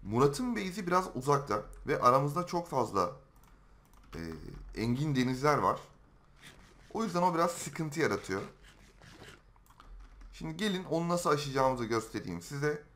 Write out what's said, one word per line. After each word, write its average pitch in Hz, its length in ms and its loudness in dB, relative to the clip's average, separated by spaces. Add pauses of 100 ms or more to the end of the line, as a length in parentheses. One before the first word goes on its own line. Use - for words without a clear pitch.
Murat'ın 143 520 2
base'i 190 320 -6
biraz 180 280 2
uzakta 143 480 0 (240)
ve 143 140 0
aramızda 143 440 4
çok 175 220 -4
fazla, 101 440 0 (1040)
e, 82 40 -8 (640)
engin 135 340 0
denizler 131 420 2
var. 101 220 2 (1120)
O 220 100 -2
yüzden 175 180 0
o 180 120 4
biraz 170 180 4
sıkıntı 156 480 -6
yaratıyor. 101 420 0 (1900)
Şimdi 160 240 -8
gelin 190 260 -2
onu 165 260 0
nasıl 175 200 2
aşacağımızı 135 560 2
göstereyim 107 560 -2
size. 147 420 -4 (120)